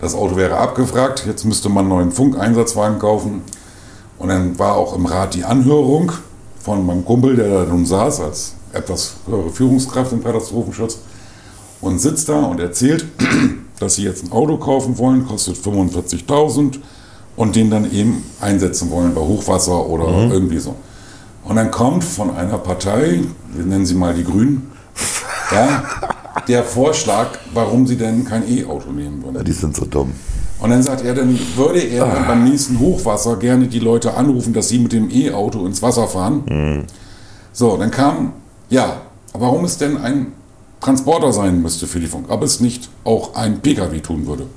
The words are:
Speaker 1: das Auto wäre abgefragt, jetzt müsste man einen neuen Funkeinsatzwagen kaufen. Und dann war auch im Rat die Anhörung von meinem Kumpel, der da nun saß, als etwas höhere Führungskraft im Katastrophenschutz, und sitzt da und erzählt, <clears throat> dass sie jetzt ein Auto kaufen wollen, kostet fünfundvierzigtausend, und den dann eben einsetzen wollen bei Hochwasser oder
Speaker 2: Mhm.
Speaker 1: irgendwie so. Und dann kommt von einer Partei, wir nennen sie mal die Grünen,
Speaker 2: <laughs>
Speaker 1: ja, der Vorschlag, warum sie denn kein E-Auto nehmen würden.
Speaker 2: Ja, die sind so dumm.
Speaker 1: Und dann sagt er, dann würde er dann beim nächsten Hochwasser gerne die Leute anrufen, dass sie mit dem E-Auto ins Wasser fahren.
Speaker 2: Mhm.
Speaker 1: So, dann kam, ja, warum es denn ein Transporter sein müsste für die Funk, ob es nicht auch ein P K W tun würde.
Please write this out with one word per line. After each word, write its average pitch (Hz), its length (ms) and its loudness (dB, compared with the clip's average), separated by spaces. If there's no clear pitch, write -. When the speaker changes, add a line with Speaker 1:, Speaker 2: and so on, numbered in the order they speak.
Speaker 1:
das 82 140 -4
Auto 92 220 0
wäre 92 200 2
abgefragt, 127 680 0
jetzt 107 180 -6
müsste 107 240 0
man 98 160 2
einen 95 60 2
neuen 90 220 2
Funkeinsatzwagen 110 880 2
kaufen. 104 440 0
Und 92 100 -6
dann 90 300 0
war 101 180 2
auch - 200 -2
im 90 100 0
Rat 92 280 -2
die 90 100 -4
Anhörung 139 680 4
von 101 240 -2
meinem 90 180 0
Kumpel, 123 320 4
der 110 120 4
da 92 220 2
nun 87 160 4
saß, 101 340 2
als - 340 -6
etwas - 420 -6
höhere 92 240 -2
Führungskraft 127 640 2
im 117 100 -2
Katastrophenschutz, 110 760 -4
und 92 180 -2
sitzt - 300 0
da 151 160 2
und 131 160 -4
erzählt, 127 460 0
<clears throat> - 380 -2
dass 98 160 0
sie 101 80 -2
jetzt 92 200 -4
ein 90 80 -10
Auto 147 260 2
kaufen 127 400 0
wollen, 127 280 4
kostet 104 300 -4
fünfundvierzigtausend, 104 1200 0
und 107 200 2
den 110 140 6
dann 107 200 2
eben 104 320 2
einsetzen 90 500 0
wollen 85 240 2
bei 80 80 0
Hochwasser 90 640 0
oder 82 220 0
Speaker 2:
Mhm. 101 220 4
Speaker 1:
irgendwie 90 280 2
so. - 180 -8
Und 101 120 0
dann 113 140 2
kommt 151 340 0
von - 320 -4
einer 95 220 -2
Partei, 101 640 0
wir 85 100 -4
nennen 95 220 2
sie 87 80 0
mal 90 180 2
die 87 120 -2
Grünen, 117 460 0
Speaker 2:
<laughs> - 420 -6
Speaker 1:
ja, 269 300 4
der 120 160 2
Vorschlag, 120 680 0
warum 117 320 4
sie 123 100 0
denn 113 300 0
kein 113 220 -2
E-Auto 73 440 -4
nehmen 71 300 -8
würden. 65 140 -8
Speaker 2:
Ja, - 60 -6
die 82 100 0
sind 78 220 -2
so 71 120 -4
dumm. 67 260 0
Speaker 1:
Und 110 100 0
dann 123 120 6
sagt 131 220 0
er, 123 100 0
dann 127 240 2
würde 165 240 4
er 123 260 0
dann 131 200 0
beim 117 180 4
nächsten 131 340 2
Hochwasser 117 580 2
gerne 123 300 2
die 117 120 -2
Leute 113 360 2
anrufen, 123 380 2
dass 107 160 0
sie 120 100 2
mit 117 140 2
dem 110 180 2
E-Auto 107 540 0
ins 92 160 -4
Wasser 117 260 2
fahren. 101 400 -2
Speaker 2:
Mhm. 76 380 0
Speaker 1:
So, 113 260 2
dann 104 120 0
kam, 139 440 0
ja, 123 320 0
warum 127 320 0
es 170 140 -4
denn 147 180 0
ein 127 360 -2
Transporter 135 520 2
sein 95 300 2
müsste 82 240 -4
für 87 140 -4
die 82 60 -4
Funk, 78 220 -8
ob 107 140 -2
es - 180 0
nicht 120 280 -2
auch 110 300 0
ein 107 260 -2
P 147 140 2
K 95 160 -2
W 78 100 -6
tun 76 260 -6
würde. 67 200 -8